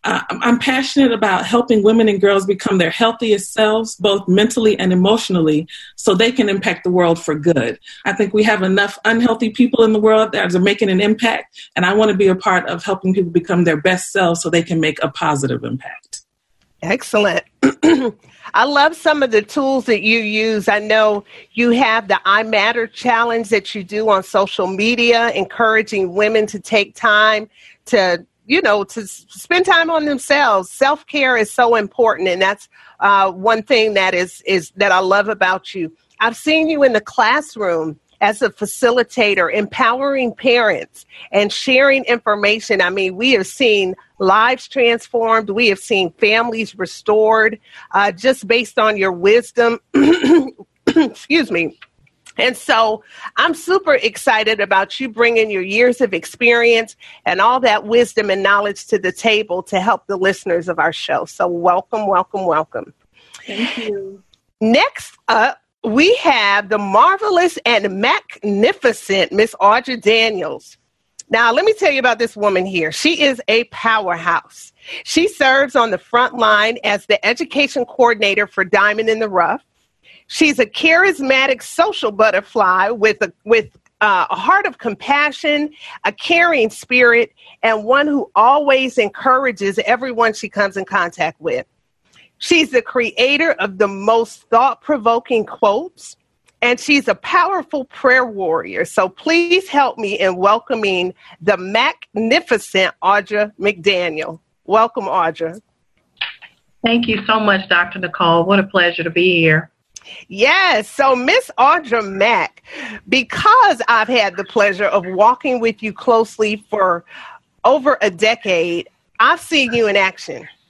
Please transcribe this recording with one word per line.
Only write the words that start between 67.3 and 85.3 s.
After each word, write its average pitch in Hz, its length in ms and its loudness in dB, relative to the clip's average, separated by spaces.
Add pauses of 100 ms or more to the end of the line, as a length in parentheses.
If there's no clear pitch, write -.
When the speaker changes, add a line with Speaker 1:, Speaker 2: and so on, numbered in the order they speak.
Speaker 2:
and 202 360 0
magnificent 214 1300 -2
Miss 208 300 0
Audra 240 400 2
Daniels. 208 760 -2 (520)
Now, 233 220 2
let 311 140 0
me 440 80 2
tell 370 180 0
you 269 80 -2
about 240 200 0
this 226 180 -4
woman 196 280 0
here. 170 260 -4
She 302 300 -2
is 269 260 0
a 226 180 0
powerhouse. 175 1080 -4 (320)
She 339 240 0
serves 277 480 0
on 233 140 2
the 185 80 -4
front 240 400 -2
line 214 460 2
as 208 240 -2
the - 180 -16
education 262 600 -2
coordinator 208 600 0
for - 180 -4
Diamond 208 460 0
in 220 100 0
the 220 100 -4
Rough. 185 340 0 (640)
She's 294 320 0
a 233 60 4
charismatic 269 1000 0
social 339 480 -2
butterfly 196 800 0
with 214 320 0
a, 180 120 -4 (100)
with, 220 320 0 (260)
uh, 196 280 2
a 185 60 -4
heart 381 300 0
of 285 120 -6
compassion, 294 920 -2 (320)